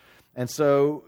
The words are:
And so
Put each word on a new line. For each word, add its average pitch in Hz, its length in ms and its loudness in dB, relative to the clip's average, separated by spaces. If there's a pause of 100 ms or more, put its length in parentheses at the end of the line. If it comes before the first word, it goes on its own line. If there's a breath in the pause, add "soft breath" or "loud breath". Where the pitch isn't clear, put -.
(360 soft breath)
And 123 140 -6
so 143 580 0